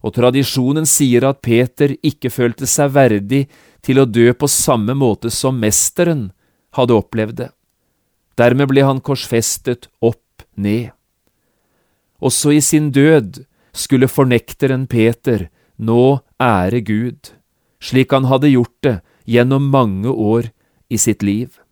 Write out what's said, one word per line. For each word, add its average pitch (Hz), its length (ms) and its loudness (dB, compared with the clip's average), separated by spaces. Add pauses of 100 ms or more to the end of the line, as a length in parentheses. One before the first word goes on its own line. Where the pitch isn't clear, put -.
Og 107 160 -8
tradisjonen 135 720 0
sier 127 400 2
at 135 160 -4
Peter 123 560 0
ikke - 320 -4
følte 120 360 -4
seg 143 280 -2
verdig 120 460 2 (420)
til 131 160 2
å 139 80 4
dø 117 240 4
på 147 160 -2
samme 120 480 0
måte 117 320 -2
som 131 320 -4
mesteren 120 720 -2 (420)
hadde 123 240 2
opplevd 110 400 -4
det. 127 140 -12 (920)
Dermed 131 320 2
ble 139 120 4
han 131 200 0
korsfestet - 840 -6 (100)
opp - 440 -4 (120)
ned. 107 340 -4 (1300)
Også 147 400 0
i 151 80 2
sin 151 280 0
død 139 500 2 (340)
skulle 127 320 0
fornekteren 131 800 -2
Peter 113 600 -2 (260)
nå 123 440 2 (200)
ære 110 480 0
Gud, 110 440 -6 (500)
slik 131 300 0
han 135 160 0
hadde 139 240 4
gjort 123 320 0
det 123 120 0 (320)
gjennom 131 440 2
mange 110 360 0
år 113 400 -2 (400)
i 110 120 -4
sitt - 240 -2
liv. 104 340 -4 (140)